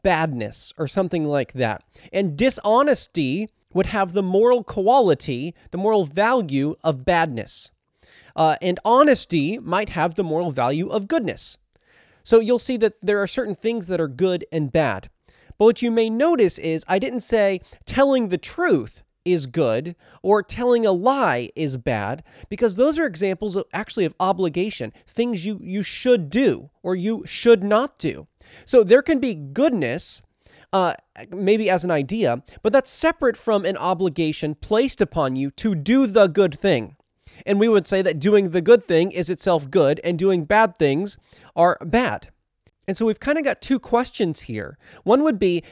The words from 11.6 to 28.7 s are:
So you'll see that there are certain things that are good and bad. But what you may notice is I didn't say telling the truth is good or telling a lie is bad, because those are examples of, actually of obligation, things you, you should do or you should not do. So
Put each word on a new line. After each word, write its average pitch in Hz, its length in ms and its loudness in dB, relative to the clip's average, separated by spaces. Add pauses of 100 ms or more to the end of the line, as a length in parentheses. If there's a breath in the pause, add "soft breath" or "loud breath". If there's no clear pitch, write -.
So 226 160 4
you'll 233 220 2
see 254 160 -6
that 214 260 0
there 208 180 0
are 196 60 -2
certain 208 300 -6
things 226 320 -6
that 180 120 -2
are 160 60 -2
good 170 460 -2
and 151 180 -2
bad. 123 400 -2 (480 soft breath)
But 208 60 4
what 226 180 4
you 240 80 0
may 226 180 0
notice 240 480 2
is 160 300 -4
I 190 140 0
didn't 247 220 -6
say 196 380 0 (240 soft breath)
telling 269 440 2
the 180 100 -2
truth 196 640 -2 (220)
is 175 220 -2
good 131 500 -2 (260 soft breath)
or 202 220 2
telling 240 420 0
a 196 60 4
lie 185 640 0
is 143 200 -4
bad, 117 460 -4 (260 loud breath)
because 208 280 -2
those 285 200 2
are 320 100 0
examples 190 500 -4
of, 190 160 -4
actually 202 320 -4
of 156 160 -2
obligation, 180 720 -2 (120)
things 226 400 -4
you, 208 160 -6
you 196 220 -6
should 202 480 0
do 190 400 0 (140)
or 185 100 -2
you 196 320 -4
should 220 380 4
not 208 340 0
do. 156 300 -6 (360 loud breath)
So 240 200 6